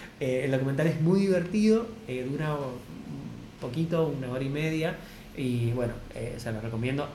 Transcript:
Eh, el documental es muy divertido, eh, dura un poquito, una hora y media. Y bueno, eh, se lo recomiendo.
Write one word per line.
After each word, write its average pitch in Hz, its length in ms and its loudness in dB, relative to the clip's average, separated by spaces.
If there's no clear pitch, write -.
Eh, 127 240 2
el 131 80 2
documental 135 340 2
es 160 140 2
muy 180 220 6
divertido, 208 640 4
eh, 127 240 -4
dura 151 240 0
un - 1040 -8
poquito, 160 460 0
una 131 240 -2
hora 131 140 -2
y 135 60 0
media. 160 440 0
Y 120 360 2
bueno, 117 220 0
eh, 117 220 -6
se 110 160 -4
lo 107 80 -4
recomiendo. 120 540 -2